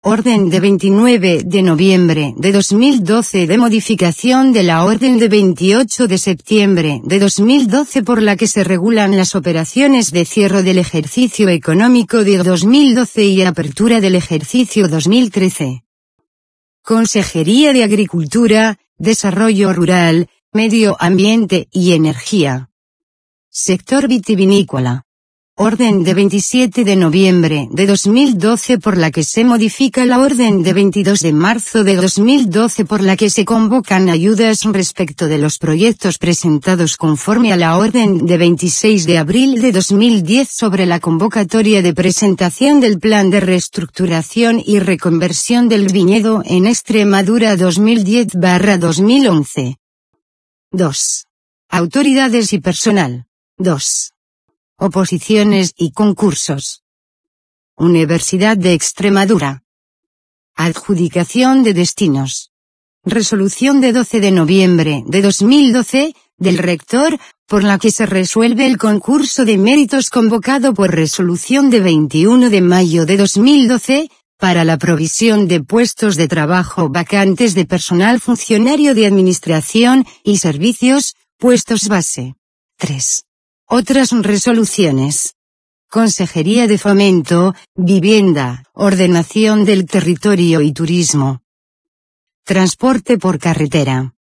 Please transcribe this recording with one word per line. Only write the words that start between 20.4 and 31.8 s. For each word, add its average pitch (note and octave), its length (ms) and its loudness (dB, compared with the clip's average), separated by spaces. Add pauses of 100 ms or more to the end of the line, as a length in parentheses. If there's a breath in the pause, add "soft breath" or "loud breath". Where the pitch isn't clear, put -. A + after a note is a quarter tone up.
Medio A3 480 0
Ambiente F#3+ 720 0
y F3+ 200 2
Energía. D3 800 -2 (800)
Sector B3+ 560 -2
vitivinícola. F#3+ 960 0 (580)
Orden G#3+ 440 0
de F3+ 100 0
veintisiete G3+ 720 0
de G3 100 0
noviembre F3 800 2
de G3 160 0
dos G3 180 0
mil A#3+ 320 2
doce A3+ 400 0
por F#3+ 180 -2
la D#3+ 140 0
que D#3 140 -4
se - 180 -2
modifica A#3+ 640 0
la B3 140 2
orden A#3+ 420 2
de F3+ 100 0
veintidós G3 460 0
de D#3+ 140 0
marzo G#3 500 0